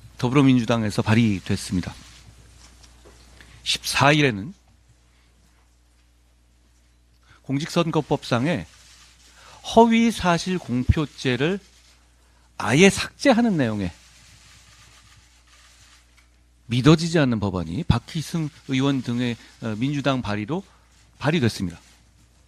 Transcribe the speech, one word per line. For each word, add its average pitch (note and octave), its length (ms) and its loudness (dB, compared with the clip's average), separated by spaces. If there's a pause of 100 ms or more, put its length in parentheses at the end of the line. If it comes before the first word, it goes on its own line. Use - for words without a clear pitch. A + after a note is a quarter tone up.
(180)
더불어민주당에서 A#2+ 840 2
발의됐습니다. G2+ 920 0 (1700)
십사 - 500 0
일에는 C3+ 400 0 (3000)
공직선거법상의 C#3+ 1200 -2 (1120)
허위사실 A3+ 840 2
공표죄를 C3+ 1000 -2 (1000)
아예 D3 340 4
삭제하는 A#3+ 680 0
내용의 G#2+ 340 -2 (2750)
믿어지지 D#3+ 520 4
않는 B2 200 2
법안이 F#2 440 -4
박희승 D3+ 680 -4 (180)
의원 C3+ 340 0
등의, A#2+ 340 -4 (260)
어, A2 160 -6
민주당 C3+ 440 -2
발의로 G#2+ 420 -6 (540)
발의됐습니다. A#2 600 -2 (680)